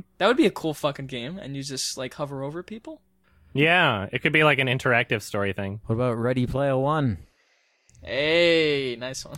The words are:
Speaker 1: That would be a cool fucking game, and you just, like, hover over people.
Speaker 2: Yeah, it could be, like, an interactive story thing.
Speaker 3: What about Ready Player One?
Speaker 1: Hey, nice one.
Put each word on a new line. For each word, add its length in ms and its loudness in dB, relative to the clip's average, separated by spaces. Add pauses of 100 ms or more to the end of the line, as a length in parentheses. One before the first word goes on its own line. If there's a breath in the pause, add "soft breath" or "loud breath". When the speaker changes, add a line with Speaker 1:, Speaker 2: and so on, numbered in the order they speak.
(180)
Speaker 1:
That 100 4
would 80 4
be 100 6
a 40 2
cool 240 -4
fucking 340 -4
game, 300 -10
and 180 -10
you 60 -8
just, 360 -8
like, 160 -8
hover 280 -8
over 200 -8
people. 400 -16 (500)
Speaker 2:
Yeah, 600 4
it 100 -4
could 100 2
be, 120 6
like, 160 6
an 80 2
interactive 540 2
story 300 -2
thing. 340 -6
Speaker 3:
What 100 0
about 220 0
Ready 280 0
Player 320 0
One? 400 0 (840)
Speaker 1:
Hey, 960 2
nice 260 -10
one. 140 -14